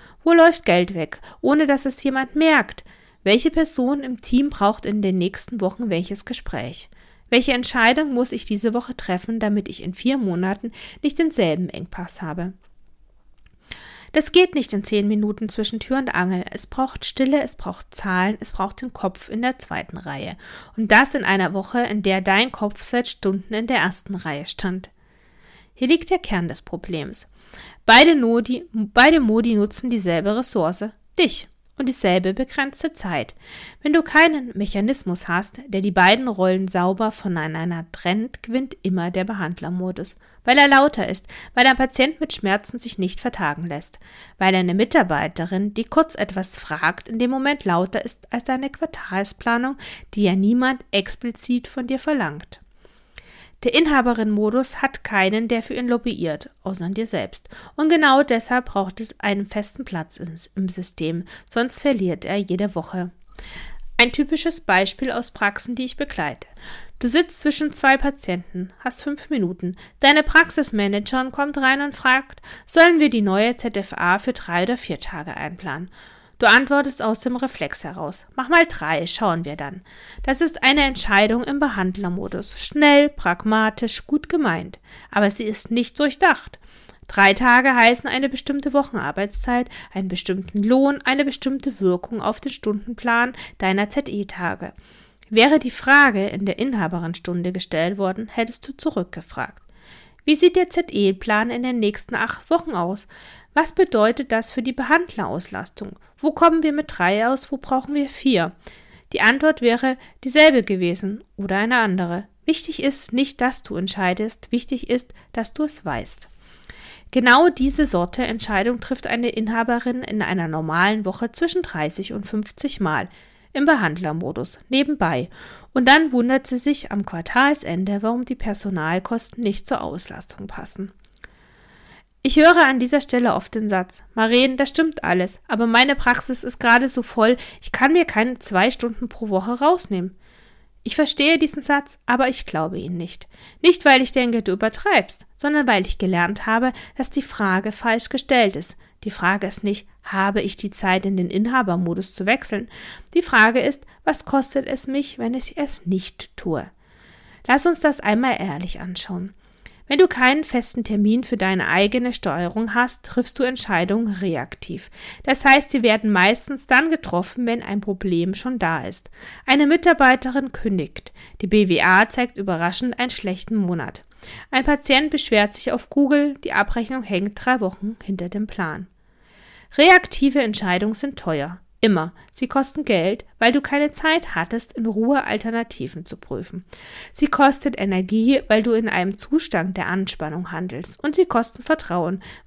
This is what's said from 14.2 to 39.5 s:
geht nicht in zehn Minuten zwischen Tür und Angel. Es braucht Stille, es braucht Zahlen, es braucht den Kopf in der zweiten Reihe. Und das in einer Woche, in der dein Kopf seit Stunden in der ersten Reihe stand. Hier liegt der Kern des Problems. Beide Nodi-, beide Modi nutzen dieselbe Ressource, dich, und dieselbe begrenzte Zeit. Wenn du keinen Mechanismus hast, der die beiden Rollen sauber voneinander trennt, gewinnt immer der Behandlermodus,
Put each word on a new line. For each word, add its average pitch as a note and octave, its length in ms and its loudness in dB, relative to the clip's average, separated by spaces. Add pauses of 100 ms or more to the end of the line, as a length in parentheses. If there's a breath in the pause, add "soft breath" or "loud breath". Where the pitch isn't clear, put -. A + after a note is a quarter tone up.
geht F#4 240 6
nicht C4+ 160 -4
in G#3 140 -2
zehn G#3 200 0
Minuten G#3 440 -2
zwischen A3 320 -6
Tür C4 160 -2
und C4+ 180 -4
Angel. F3+ 340 0
Es - 160 -6
braucht - 380 -6
Stille, C4+ 400 0
es - 140 -10
braucht - 360 -10
Zahlen, G3 460 0
es - 140 -8
braucht G3 280 -6
den B3+ 120 -10
Kopf - 340 -8
in A3+ 140 -6
der B3+ 180 -2
zweiten - 380 -10
Reihe. F3 400 -10 (400 loud breath)
Und A3 120 0
das B3+ 240 6
in C4 120 -2
einer F#3+ 280 2
Woche, G3 280 -2
in G#3+ 200 -2
der F#3+ 200 2
dein G3 320 2
Kopf - 280 -6
seit - 280 -2
Stunden G3 440 -4
in A3 140 -4
der B3 120 0
ersten F3+ 360 -2
Reihe D#3+ 320 -8
stand. F#3 440 -6 (880 soft breath)
Hier B3+ 80 0
liegt E4 220 2
der F#4 100 2
Kern F3 300 -4
des - 120 -10
Problems. - 680 -10 (540 loud breath)
Beide C#4+ 280 10
Nodi-, B3 600 2
beide B3 480 6
Modi A3+ 340 4
nutzen G#3 340 0
dieselbe G3+ 460 0
Ressource, F#3 480 -2 (340)
dich, - 300 0 (300)
und C4+ 100 -2
dieselbe F#3 460 2
begrenzte C#4 580 -4
Zeit. D#3+ 420 -6 (480 loud breath)
Wenn D4+ 120 0
du D#4+ 100 4
keinen D4+ 540 4
Mechanismus G3+ 720 -2
hast, F#3 400 -4
der G3 100 -2
die G3 120 0
beiden G3+ 360 6
Rollen F#3+ 400 0
sauber F#3 460 0
voneinander E3 800 -4
trennt, G#3+ 500 -4
gewinnt B3+ 400 -4
immer F3+ 260 -2
der F#3 140 -2
Behandlermodus, F3+ 960 -6 (260 soft breath)